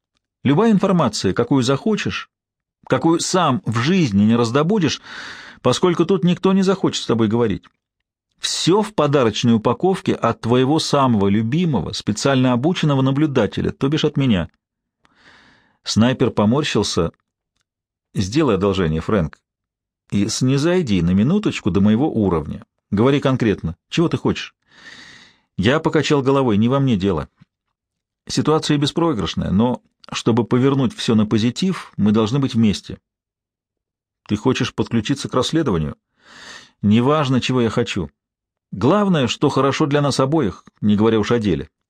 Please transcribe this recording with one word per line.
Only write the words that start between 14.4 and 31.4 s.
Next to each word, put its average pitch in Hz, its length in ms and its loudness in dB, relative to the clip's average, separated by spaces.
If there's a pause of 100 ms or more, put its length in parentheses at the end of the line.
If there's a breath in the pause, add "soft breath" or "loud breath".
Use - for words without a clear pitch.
Снайпер - 480 0
поморщился. 107 800 0 (1000)
"Сделай 110 420 0
одолжение, 90 460 0
Фрэнк, 92 380 -4 (720)
и 101 180 0
снизойди 135 720 0
на 85 100 0
минуточку 135 600 0
до 95 100 2
моего 110 280 2
уровня. 85 540 -2 (260)
Говори 131 300 2
конкретно. 113 560 0 (140)
Чего 165 180 0
ты 143 100 -4
хочешь?" - 380 -4 (1040 loud breath)
Я 123 220 2
покачал 147 420 0
головой. 127 360 2
Не 113 120 2
во 139 100 0
мне 135 160 0
дело. 90 320 -2 (1000)
Ситуация 151 500 0
беспроигрышная, 120 760 -2
но 113 300 0 (300)
чтобы 113 340 0
повернуть 131 500 0
всё - 200 0
на 107 100 2
позитив, 123 720 -2